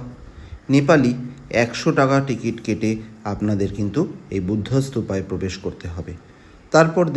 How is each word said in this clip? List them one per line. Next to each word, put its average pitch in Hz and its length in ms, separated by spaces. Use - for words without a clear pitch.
নেপালি 139 420
একশো - 280
টাকা 139 260
টিকিট 113 380
কেটে 110 260
আপনাদের 101 520
কিন্তু 104 240
এই 95 140
বুদ্ধস্তূপায় 107 800
প্রবেশ 90 280
করতে - 300
হবে। 85 260
তারপর 165 340